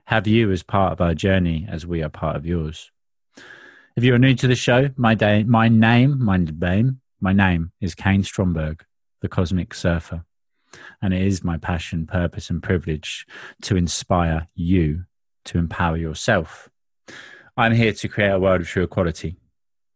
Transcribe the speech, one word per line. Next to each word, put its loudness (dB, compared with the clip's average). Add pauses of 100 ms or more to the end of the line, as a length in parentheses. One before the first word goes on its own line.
have 0
you 2
as -4
part 0
of -4
our 2
journey 0
as -10
we -4
are -4
part -6
of -10
yours. -6 (1040)
If -4
you 6
are 4
new 6
to 0
the 4
show, 2
my 4
day, 2
my 4
name, 4
my 2
name, 0 (200)
my 0
name 2 (100)
is -6
Kane 0
Stromberg, -4 (360)
the -4
Cosmic -2
Surfer. -4 (760)
And 0
it -2
is 0
my -4
passion, -6
purpose, -4
and -6
privilege -4 (360)
to -2
inspire 0
you 0 (420)
to -4
empower -2
yourself. -4 (880)
I'm 4
here 2
to -8
create 0
a 2
world 2
of -8
true -2
equality. -4 (600)